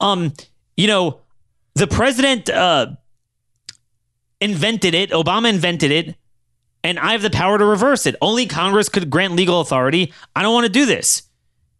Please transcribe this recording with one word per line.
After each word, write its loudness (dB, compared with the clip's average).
Um, 0
you 2
know, -2
the 2
president, 0
uh, 2
invented -2
it. -2
Obama 0
invented 0
it. -2
And -4
I -2
have -4
the 0
power 0
to 2
reverse 2
it. -2
Only 0
Congress 0
could 0
grant 0
legal 2
authority. 0
I -2
don't 2
wanna 2
do 2
this." -2